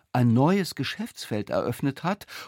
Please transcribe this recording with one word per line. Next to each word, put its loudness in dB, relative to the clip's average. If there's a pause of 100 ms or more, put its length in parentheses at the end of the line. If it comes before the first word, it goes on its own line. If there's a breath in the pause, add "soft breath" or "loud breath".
(140)
ein 4
neues 4
Geschäftsfeld -8
eröffnet -2
hat -4 (220 loud breath)